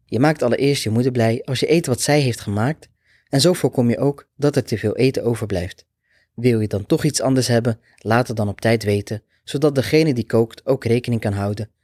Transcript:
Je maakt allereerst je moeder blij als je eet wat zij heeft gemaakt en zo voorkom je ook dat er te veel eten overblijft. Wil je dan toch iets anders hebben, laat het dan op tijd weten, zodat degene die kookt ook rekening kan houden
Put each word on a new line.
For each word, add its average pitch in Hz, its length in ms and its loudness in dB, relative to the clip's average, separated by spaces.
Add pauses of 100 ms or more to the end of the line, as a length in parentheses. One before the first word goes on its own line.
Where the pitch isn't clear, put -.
Je 107 140 -2
maakt 151 220 2
allereerst 135 420 0
je 110 60 -4
moeder 123 220 0
blij 117 340 0
als 127 140 -6
je - 120 0
eet 165 140 2
wat 123 160 -2
zij 147 200 2
heeft 123 180 -2
gemaakt 107 500 -4 (400)
en 139 120 2
zo 180 120 4
voorkom 127 360 0
je 117 80 0
ook 139 380 -2
dat 143 200 0
er 131 80 0
te 113 140 -6
veel 104 180 -2
eten 127 280 0
overblijft. 104 600 -4 (480)
Wil 120 260 2
je 107 80 0
dan 101 180 -4
toch 160 180 0
iets 147 180 0
anders 131 260 2
hebben, 117 320 2 (180)
laat 117 300 0
het 113 100 -8
dan 104 100 -2
op 98 140 -8
tijd 113 220 2
weten, 101 400 -2 (200)
zodat 143 320 -2
degene 156 380 2
die 120 120 -2
kookt - 400 0
ook - 200 -2
rekening 117 360 0
kan 104 120 -2
houden 104 360 -4 (140)